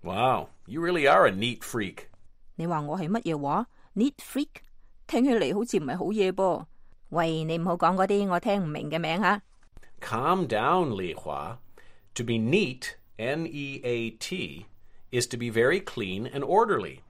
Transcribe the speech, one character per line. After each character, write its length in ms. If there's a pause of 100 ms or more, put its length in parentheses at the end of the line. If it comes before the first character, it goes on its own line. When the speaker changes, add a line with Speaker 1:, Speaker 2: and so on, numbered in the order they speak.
Speaker 1:
Wow，you 800
really 280
are 200
a 20
neat 280
freak。 480 (480)
Speaker 2:
你 120
話 140
我 160
係 100
乜 140
嘢 200
話？ 260 (280)
Neat 220
freak？ 320 (580)
聽 160
起 60
嚟 240
好 100
似 140
唔 80
係 120
好 100
嘢 260
噃。 320 (440)
喂， 360
你 120
唔 60
好 140
講 180
嗰 100
啲 220
我 140
聽 200
唔 60
明 240
嘅 80
名 220
吓。 200 (600)
Speaker 1:
Calm 440
down， 540
李 140
華。 440 (580)
To 100
be 80
neat, 600 (200)
N 300
E 400
A 240 (100)
T, 460 (460)
is 180
to 80
be 80
very 360
clean 480
and 120
orderly. 580 (100)